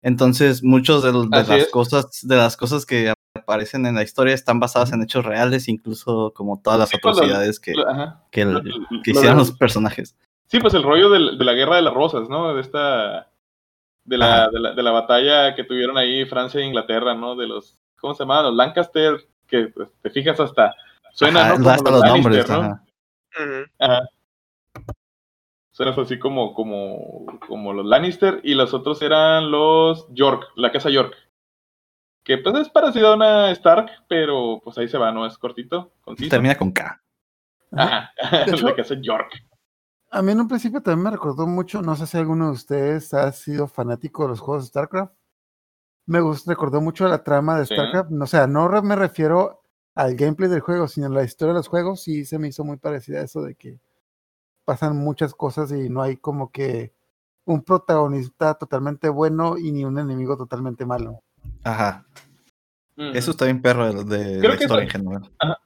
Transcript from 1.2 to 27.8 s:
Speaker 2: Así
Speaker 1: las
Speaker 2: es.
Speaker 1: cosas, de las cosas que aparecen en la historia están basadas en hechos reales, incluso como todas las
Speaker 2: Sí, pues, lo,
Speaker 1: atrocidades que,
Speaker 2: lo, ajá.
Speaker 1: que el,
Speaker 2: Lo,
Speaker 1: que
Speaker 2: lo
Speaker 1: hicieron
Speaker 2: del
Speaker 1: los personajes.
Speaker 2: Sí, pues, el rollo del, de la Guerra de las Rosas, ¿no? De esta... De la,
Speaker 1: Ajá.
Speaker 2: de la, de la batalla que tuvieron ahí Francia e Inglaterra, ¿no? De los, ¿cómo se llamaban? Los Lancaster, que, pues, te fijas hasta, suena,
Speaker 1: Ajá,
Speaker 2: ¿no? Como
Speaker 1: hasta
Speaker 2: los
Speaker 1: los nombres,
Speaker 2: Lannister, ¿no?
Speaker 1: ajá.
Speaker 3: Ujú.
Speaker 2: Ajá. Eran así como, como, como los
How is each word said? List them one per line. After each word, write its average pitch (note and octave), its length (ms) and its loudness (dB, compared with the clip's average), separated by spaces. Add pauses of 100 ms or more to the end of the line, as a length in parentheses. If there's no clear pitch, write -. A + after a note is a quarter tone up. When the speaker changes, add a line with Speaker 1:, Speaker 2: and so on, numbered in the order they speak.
Speaker 2:
Así G#2 100 -2
Speaker 1:
las C#3+ 120 4
Speaker 2:
es. - 60 -4
Speaker 1:
cosas, B2 360 0 (160)
de B2+ 140 2
las A#2 200 4
cosas C3 300 -4
que A2+ 260 0 (240)
aparecen G#2+ 480 -4
en A#2+ 120 0
la G#2+ 60 0
historia C3 320 0
están B2 240 0
basadas B2 340 0
en A2+ 100 -2
hechos A#2 240 -4
reales, A#2+ 420 0
incluso A2 680 -4
como G2+ 260 -8
todas A2 180 2
las G#2+ 100 4
Speaker 2:
Sí, G#2 120 -4
pues, G#3+ 140 2
lo, F#3 80 4
Speaker 1:
atrocidades G#2 380 0
que, F2+ 140 -8
Speaker 2:
lo, D3+ 140 -2
ajá. C#3+ 440 -8
Speaker 1:
que G#2+ 80 -2
el, G2+ 140 2
Speaker 2:
Lo, - 80 -2
Speaker 1:
que - 100 -10
Speaker 2:
lo - 380 -6
Speaker 1:
hicieron C3 260 6
Speaker 2:
del C3 100 6
Speaker 1:
los A#2+ 60 -6
personajes. - 640 -2 (300)
Speaker 2:
Sí, A#3+ 140 0
pues, A3 140 4
el D#3+ 80 4
rollo E3 280 6
del, E3+ 280 4
de B2 60 0
la B2 80 4
Guerra C#3 240 2
de F3 60 4
las C3 120 2
Rosas, C3 360 0
¿no? D#3 240 -4
De C3 80 -4
esta... C3 680 -4 (760)
De B2+ 120 -4
la, A#2 280 6
Speaker 1:
Ajá. A2+ 60 0
Speaker 2:
de A2+ 100 -6
la, A2+ 140 -4
de B2 80 -2
la A#2+ 80 2
batalla C3+ 640 4
que C3+ 80 -8
tuvieron B2+ 360 -2
ahí C3 260 -2
Francia C3 360 -4
e C#3 40 -4
Inglaterra, A#2 500 -2
¿no? A#2+ 220 -8
De B2 100 -8
los, G#2+ 300 -12 (240)
¿cómo C#3 140 -8
se C#3 100 -10
llamaban? C#3+ 220 2
Los A#2 100 0
Lancaster, D#3 720 0 (180)
que, A#2 220 0
pues, - 220 -12 (120)
te G#2 80 -8
fijas D3+ 300 -2
hasta, A#2 340 2 (380)
suena, D#3+ 300 4
Speaker 1:
Ajá, - 80 6
Speaker 2:
¿no? - 80 6
Como C3 120 6
Speaker 1:
hasta C3+ 200 4
Speaker 2:
los C3 100 8
Speaker 1:
los B2 100 8
nombres, A#2+ 260 6 (120)
Speaker 2:
Lannister, C#3+ 80 0
¿no? D#3+ 80 0
Speaker 1:
ajá. G#2 200 -8 (540)
Speaker 3:
Ujú. C#3+ 400 -10
Speaker 2:
Ajá. B2+ 220 4 (1800)
Eran C3 180 -2
así B2+ 200 -4
como, C3 360 -4
como, G2+ 720 -8 (220)
como G#2+ 240 -10
los G2 140 -6